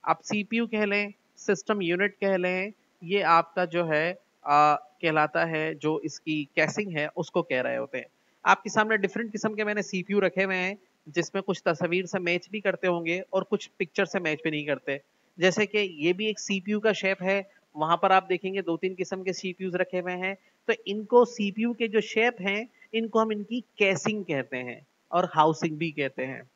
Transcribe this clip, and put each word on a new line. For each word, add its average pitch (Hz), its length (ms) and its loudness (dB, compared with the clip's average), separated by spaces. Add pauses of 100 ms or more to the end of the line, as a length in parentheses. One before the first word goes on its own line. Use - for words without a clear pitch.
आप 165 180 0
सीपीयू 214 440 -2
कह 214 180 0
लें, 202 280 0 (240)
system 202 460 -2
unit 180 380 0
कह 196 160 2
लें, 185 360 -2 (320)
ये 190 180 0
आपका 170 420 4
जो 170 200 0
है, 160 340 0 (280)
आ, 147 280 6
कहलाता 156 720 0
है, 160 300 -4
जो 151 260 -2
इसकी 151 440 -6
casing 160 520 -2
है 147 200 -2
उसको 170 260 -2
कह 127 180 -2
रहे 123 160 -2
होते 123 220 -6
हैं। - 80 -10 (400)
आपके 196 240 4
सामने 220 260 2
different 208 360 -2
किस्म 214 220 -2
के 214 100 -2
मैंने 208 180 -2
सीपीयू 196 380 0
रखे 185 220 2
हुए 190 140 0
हैं, 185 220 -2 (300)
जिसमें 175 340 -2
कुछ 190 240 -4
तस्वीर 175 400 0
से 185 120 -4
match 175 340 -2
भी 214 80 -6
करते 190 260 -2
होंगे 170 340 0 (120)
और 185 120 0
कुछ - 340 -4
picture 190 260 -2
से 190 160 -2
match 156 240 -2
भी 165 60 0
नहीं 147 160 -4
करते। 139 340 -4 (380)
जैसे 190 280 2
कि 208 120 -2
ये 180 340 0
भी 214 160 0
एक 208 100 -4
सीपीयू 202 420 -4
का 214 120 4
shape 190 300 -2
है, 196 280 0 (260)
वहाँ 160 200 2
पर 190 160 4
आप 185 160 6
देखेंगे 190 340 -2
दो 165 140 0
तीन 190 180 -4
किस्म 185 280 -6
के 185 100 -4
सीपीयूज़ 180 440 -6
रखे 180 220 -2
हुए 180 140 -4
हैं। 185 240 -4 (320)
तो 220 60 2 (120)
इनको 214 380 4
सीपीयू 214 480 -2
के 226 160 -2
जो 208 120 2
shape 233 400 0
हैं, 202 280 -4 (260)
इनको 226 240 0
हम 220 140 2
इनकी 214 280 -6
casing 202 640 0
कहते 135 320 -4
हैं 123 300 -10 (260)
और 175 220 2
housing 156 440 2
भी 165 120 -4
कहते 139 320 -6
हैं। 127 340 -10